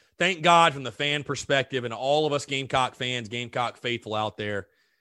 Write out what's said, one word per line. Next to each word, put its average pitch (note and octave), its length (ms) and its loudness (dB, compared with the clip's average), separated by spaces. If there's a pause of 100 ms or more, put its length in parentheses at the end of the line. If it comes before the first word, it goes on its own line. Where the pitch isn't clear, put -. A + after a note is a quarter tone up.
(200)
thank F3 240 0
God E3 300 8
from C3+ 100 -10
the A#2+ 80 -8
fan D3 320 -2
perspective C3 640 -2
and A2+ 80 -8
all C#3+ 340 2
of C#3+ 60 -2
us C#3+ 120 -2
Gamecock C3+ 480 0
fans, B2 360 -6
Gamecock A#2+ 480 -4
faithful A#2 360 -6
out G#2+ 240 -2
there, G#2 300 -6 (340)